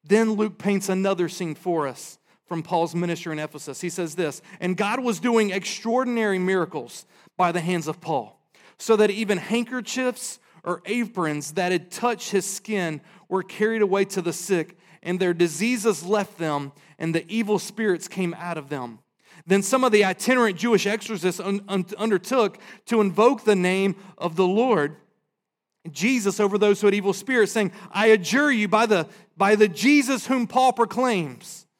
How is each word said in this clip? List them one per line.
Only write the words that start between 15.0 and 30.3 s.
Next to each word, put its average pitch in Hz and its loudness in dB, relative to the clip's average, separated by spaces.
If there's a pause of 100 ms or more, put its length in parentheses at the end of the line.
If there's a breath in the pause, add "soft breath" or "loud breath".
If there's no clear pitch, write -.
and 180 -4
their 180 2
diseases 175 0
left 196 -2
them, 143 -4 (260 soft breath)
and 165 -2
the 160 -2
evil 214 0
spirits 185 -2
came 175 -4
out 170 -8
of 143 -14
them." 123 -8 (480 soft breath)
Then 196 4
some 254 2
of 247 4
the 208 6
itinerant 214 2
Jewish 202 2
exorcists 202 -4
un-, 196 -4
un-, 185 -2 (100)
undertook 214 0 (260 loud breath)
to 226 2
invoke 214 2
the 214 4
name 190 0 (220 loud breath)
of 160 -6
the 185 2
Lord 185 0 (920)
Jesus 196 0
over 202 2
those 202 4
who 214 2
had 196 6
evil 196 0
spirits, 226 0
saying, 208 0 (200 loud breath)
"I 208 0
adjure 220 4
you 214 2
by 214 4
the, 190 2 (300 loud breath)
by 196 4
the 214 6
Jesus 254 2
whom 247 2